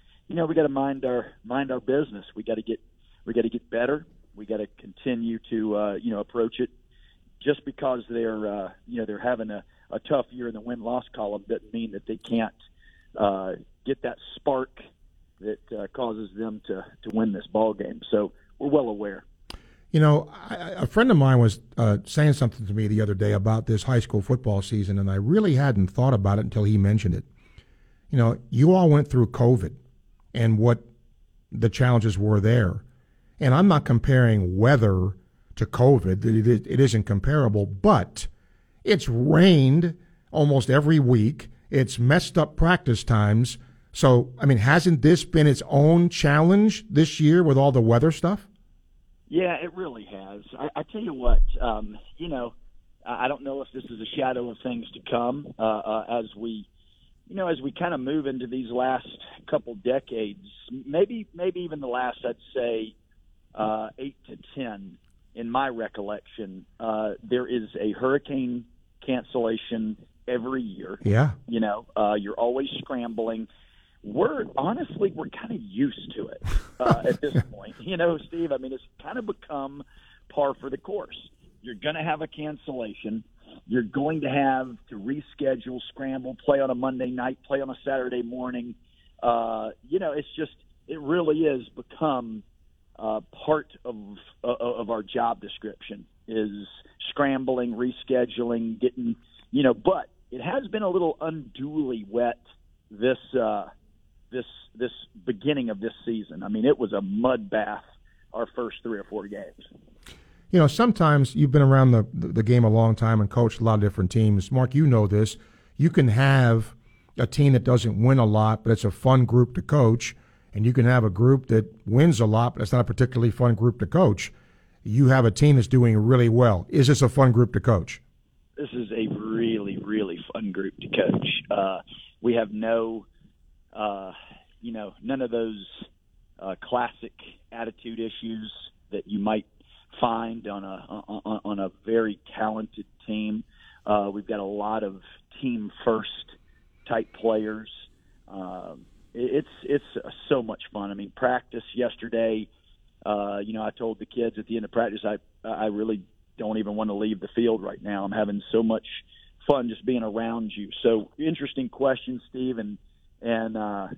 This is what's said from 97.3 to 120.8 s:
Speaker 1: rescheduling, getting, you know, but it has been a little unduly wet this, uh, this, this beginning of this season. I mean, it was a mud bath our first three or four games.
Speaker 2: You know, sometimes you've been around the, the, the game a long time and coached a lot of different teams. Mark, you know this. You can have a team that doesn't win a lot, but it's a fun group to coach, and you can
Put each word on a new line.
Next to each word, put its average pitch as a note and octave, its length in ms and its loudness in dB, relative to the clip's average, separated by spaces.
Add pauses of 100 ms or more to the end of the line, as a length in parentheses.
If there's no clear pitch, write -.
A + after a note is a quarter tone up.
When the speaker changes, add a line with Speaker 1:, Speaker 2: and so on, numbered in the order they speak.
Speaker 1:
rescheduling, A#2+ 1080 -4
getting, B2 360 -2 (360)
you C#3 120 0
know, B2+ 100 6
but D#3 360 -2 (220)
it B2+ 100 -12
has A#3 260 -6
been G#3+ 160 -8
a G3 60 -2
little F3 320 -2
unduly C#3 880 -8
wet A#2+ 300 -2 (500)
this, A#2 280 -2 (220)
uh, G#2+ 260 -2 (640)
this, B2 140 -8 (300)
this A#2 160 -6 (340)
beginning B2+ 440 -4
of G2+ 100 -8
this A2 140 -8 (120)
season. G#2 360 -10
I G2+ 60 -10
mean, G#2+ 180 -2
it C#3 120 4
was G#2 160 -4
a G2 80 -2
mud G#2+ 480 -2
bath G#2 340 -4 (500)
our A2+ 220 -8
first A#2 260 -8
three A2+ 160 -8
or G2 60 -12
four G2+ 240 -12
games. G2 380 -16 (840)
Speaker 2:
You F#3 80 6
know, D3+ 80 6
sometimes D3+ 640 4
you've D3 180 4
been D3 100 6
around C3+ 300 8
the, A2 220 4
the, - 140 -6
the A2 160 0
game A#2+ 220 6
a A2 40 6
long A2+ 240 4
time A2 280 2
and G2+ 80 0
coached A#2 320 0
a - 20 -4
lot A2 120 4
of G#2 40 2
different G2+ 320 0
teams. G#2 400 2
Mark, B2+ 240 0
you D#3 100 4
know A2+ 220 4
this. G#2 300 0 (400)
You E3 120 2
can C#3 200 4
have B2 640 4 (420)
a B2 80 0
team C#3+ 280 4
that B2 100 4
doesn't A#2+ 380 2
win C3 180 6
a A#2 60 6
lot, G#2+ 380 2
but A2+ 80 2
it's G#2+ 120 0
a G#2 80 0
fun C3 320 4
group A#2+ 320 4
to F2+ 60 -4
coach, A#2 520 2 (400)
and G#2 120 0
you B2 80 4
can B2 120 6